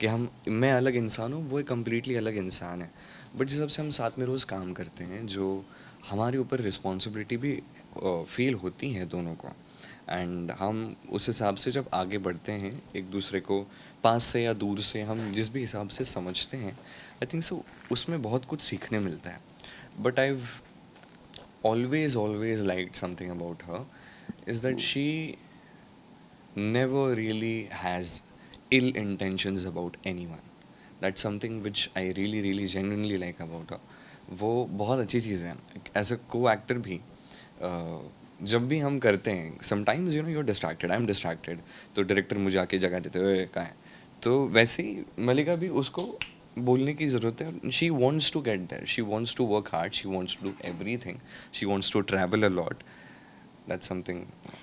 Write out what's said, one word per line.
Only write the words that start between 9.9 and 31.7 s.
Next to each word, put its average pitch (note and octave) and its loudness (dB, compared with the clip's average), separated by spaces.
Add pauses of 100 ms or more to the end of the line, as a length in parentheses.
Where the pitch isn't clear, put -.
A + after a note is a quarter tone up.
and F2 -4
हम A2 -2 (140)
उस - 2
हिसाब G#2 4
से - 0
जब C3 -2
आगे F#2 0
बढ़ते F#2+ -4
हैं, G2+ -6 (140)
एक F#2+ -4
दूसरे F#2+ -2
को G2 0 (380)
पास A#2 8
से A#2+ 8
या A#2 4
दूर G2+ 0
से G#2+ 0
हम A2 -4
जिस A2 0
भी C3+ -2
हिसाब G#2 -2
से - 0
समझते F#2 0
हैं, G2+ -6 (440)
I B2+ 0
think E3 -2
so, F3 -4 (340)
उसमें D#3 0
बहुत A#2+ 0
कुछ D#3 -6
सीखने - 0
मिलता F2 -4
है। E2 -12 (640)
But B2+ 2
I've C3+ 2 (1200)
always, B2+ 2
always G#2+ 0
liked F#2 0
something F2+ -6
about E2+ -8
her, A2 -6 (640)
is A2+ -2
that B2+ 0
she D3+ 0 (1300)
never B2+ 2
really A2 -2 (220)
has F2 -2 (520)
ill B2+ 6
intentions G2 -2
about F2 -4 (140)
anyone। F2 -6 (560)
That's F#2+ 2
something A2 -4
which G2+ -2